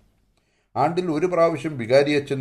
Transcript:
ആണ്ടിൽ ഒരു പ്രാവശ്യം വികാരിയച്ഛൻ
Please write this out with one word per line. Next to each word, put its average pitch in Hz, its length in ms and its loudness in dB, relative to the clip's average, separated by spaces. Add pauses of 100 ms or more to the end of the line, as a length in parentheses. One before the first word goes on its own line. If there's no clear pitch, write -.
(760)
ആണ്ടിൽ 170 360 -2
ഒരു 156 160 -2
പ്രാവശ്യം 165 500 0
വികാരിയച്ഛൻ 139 640 2